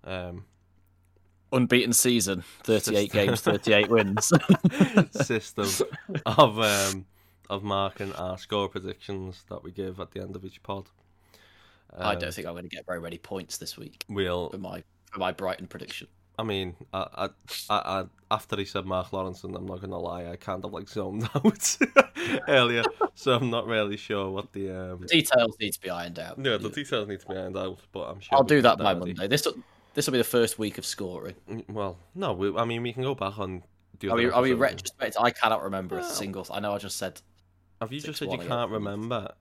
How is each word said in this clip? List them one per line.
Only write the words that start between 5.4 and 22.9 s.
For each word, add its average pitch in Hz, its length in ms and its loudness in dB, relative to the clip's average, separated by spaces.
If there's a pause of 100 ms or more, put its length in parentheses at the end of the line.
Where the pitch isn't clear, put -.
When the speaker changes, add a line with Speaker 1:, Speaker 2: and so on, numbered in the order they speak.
Speaker 1:
of, 117 360 8
um, 98 460 2 (420)
of 101 160 -6
marking 98 500 -2
our 92 240 -6
score 101 300 -2
predictions 95 800 -10
that - 160 -14
we 92 80 -14
give 95 260 -8
at 87 140 -12
the 98 80 -8
end 95 160 -10
of 95 80 -12
each - 180 -16
pod. 98 240 -10 (1080)
Speaker 2:
I 101 180 -2
don't 85 120 -4
Speaker 1:
Um, 76 60 -6
Speaker 2:
think 82 140 -8
I'm 87 80 -8
gonna 90 140 -12
get - 180 -14
very 90 140 -6
many 85 180 -10
points - 400 -10
this - 180 -12
week - 320 -14
Speaker 1:
We'll 90 420 -2
Speaker 2:
for 95 80 -10
my, 92 260 -10 (260)
for 104 80 -10
my 92 140 0
Brighton 92 340 -6
prediction. - 400 -14 (320)
Speaker 1:
I 113 60 -4
mean, 95 320 -4 (180)
I, 95 200 -2
I, 90 100 -4 (440)
I, 95 320 0
I, 92 40 -6 (260)
after 107 260 -2
he 98 80 -2
said 95 220 -6
Mark 92 240 -2
Lawrenson, 95 460 -6
I'm 92 100 -8
not 92 140 -8
gonna 95 180 -8
lie, 87 320 -6
I 90 60 -10
kind 95 280 -6
of, 98 80 -8
like, 95 160 -10
zoned 104 420 -4
<laughs> - 40 -20
out - 420 4 (720)
earlier, 120 360 4 (320)